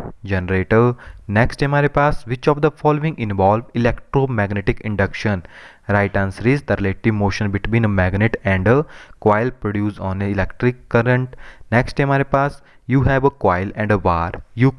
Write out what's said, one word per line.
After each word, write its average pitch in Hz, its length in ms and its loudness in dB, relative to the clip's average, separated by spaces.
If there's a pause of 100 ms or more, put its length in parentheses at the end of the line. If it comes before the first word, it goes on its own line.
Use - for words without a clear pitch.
(320)
generator। 95 600 2 (420)
नेक्स्ट - 260 0
है 139 60 2
हमारे 143 280 2
पास, 143 320 2
which 123 240 -4
of 147 120 -2
the 156 60 2 (120)
following 151 440 0
involve 101 380 2 (160)
electromagnetic 117 1000 0 (100)
induction? 98 520 -2 (540)
Right 101 260 0
answer 98 300 -4
is 143 180 -2
the 101 100 0
relative 101 380 -2
motion 101 380 0
between 110 320 0
a 104 100 0
magnet 95 380 0 (180)
and 92 180 2
a 131 40 4 (500)
coil 110 260 2 (120)
produce 104 440 -4
on 95 140 -4
a 101 120 -2
electric 123 480 -2 (140)
current। 127 400 0 (360)
नेक्स्ट 123 280 0
है 143 60 2
हमारे 139 180 2 (100)
पास, 139 280 -2 (320)
you 135 140 4
have 135 220 2
a - 20 0 (120)
coil 95 280 0 (120)
and 107 120 2
a 95 120 -4
bar, 85 220 0 (340)
you 135 140 4